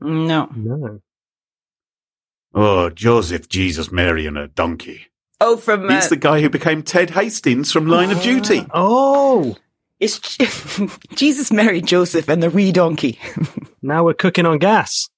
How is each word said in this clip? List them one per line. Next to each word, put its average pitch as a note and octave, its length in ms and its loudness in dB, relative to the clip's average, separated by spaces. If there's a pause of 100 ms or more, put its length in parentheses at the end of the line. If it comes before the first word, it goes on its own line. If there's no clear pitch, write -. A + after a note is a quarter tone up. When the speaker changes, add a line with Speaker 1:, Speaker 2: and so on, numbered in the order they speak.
Speaker 1:
Mm, D#3+ 280 -2
no. D#3+ 260 -2
Speaker 2:
No. A2+ 460 -8 (1500)
Speaker 3:
Oh, G2 340 4
Joseph, F2+ 600 0
Jesus, E2+ 420 -4
Mary, E2+ 360 0
and D2 120 -8
a D2 80 -8
donkey. - 600 -6 (320)
Speaker 1:
Oh, A#3 160 4
from, G#3 340 -2
Speaker 3:
He's F#3+ 160 2
Speaker 1:
uh, - 40 -4
Speaker 3:
the D#3+ 60 4
guy D3+ 240 2
who D3+ 80 2
became D#3 360 -2
Ted F3 260 0
Hastings D#3+ 640 -2
from D#3 160 0
Line F3 240 2
of F3 100 0
Duty. A3 500 0
Speaker 2:
Oh. A#3+ 840 2 (440)
Speaker 1:
It's G#3 180 -2
<laughs> - 960 -6
Jesus, C#4 380 0
Mary, G#3 280 2
Joseph, F3 480 0
and E3 140 0
the E3 80 0
wee F#3+ 220 2
donkey. D#3+ 520 0
<laughs> - 40 -14 (580)
Speaker 2:
Now D3+ 160 0
we're E3 120 2
cooking F3 320 0
on E3 100 2
gas. F3+ 600 0